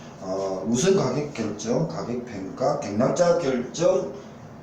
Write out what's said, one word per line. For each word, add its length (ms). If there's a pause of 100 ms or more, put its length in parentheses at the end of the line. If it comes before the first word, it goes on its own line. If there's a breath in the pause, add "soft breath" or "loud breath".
(200 loud breath)
어, 480
우선 300
가격 360
결정, 540
가격 380
평가, 560
경락자 560
결정 760 (520 loud breath)